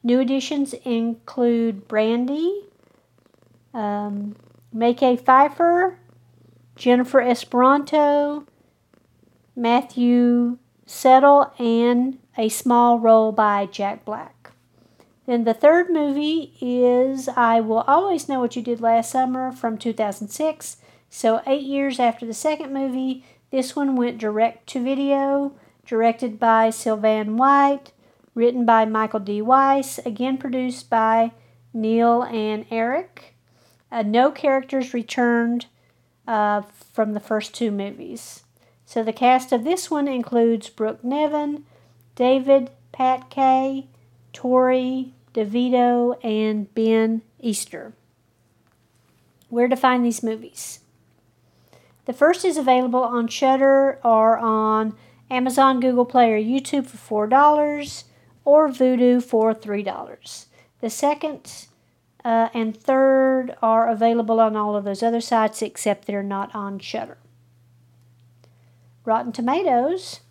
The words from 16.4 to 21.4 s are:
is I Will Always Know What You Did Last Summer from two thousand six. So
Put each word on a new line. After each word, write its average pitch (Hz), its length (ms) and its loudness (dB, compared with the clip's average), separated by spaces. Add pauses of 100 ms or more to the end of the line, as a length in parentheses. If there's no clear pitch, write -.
is 247 680 0
I 233 320 2
Will 220 280 -2
Always 339 420 0
Know 262 120 -2
What 240 140 -4
You 247 60 -6
Did 233 200 -6
Last 226 280 0
Summer 254 420 -4
from 226 280 -6
two 226 140 -4
thousand 208 340 -6
six. - 500 -6 (380)
So 226 300 0